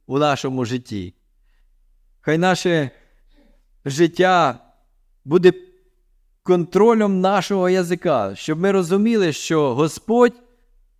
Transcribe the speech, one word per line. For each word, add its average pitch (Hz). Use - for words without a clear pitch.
у 131
нашому 135
житті. 107
Хай 151
наше 170
життя 165
буде 175
контролем 190
нашого 190
язика, 170
щоб 156
ми 196
розуміли, 196
що 147
Господь 226